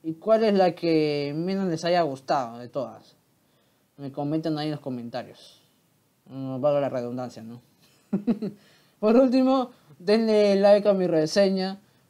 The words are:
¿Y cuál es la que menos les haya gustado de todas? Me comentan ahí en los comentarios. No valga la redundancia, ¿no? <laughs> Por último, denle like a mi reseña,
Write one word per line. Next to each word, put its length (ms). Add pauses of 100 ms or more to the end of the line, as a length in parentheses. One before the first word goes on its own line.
¿Y 100
cuál 320
es 80
la 200
que 600
menos 320
les 160
haya 200
gustado 560
de 100
todas? 480 (800)
Me 140
comentan 460
ahí 100
en 40
los 80
comentarios. 840 (640)
No 340
valga 200
la 100
redundancia, 540
¿no? 180 (500)
<laughs> 400 (480)
Por 160
último, 560 (280)
denle 560
like 320
a 60
mi 140
reseña, 720 (300)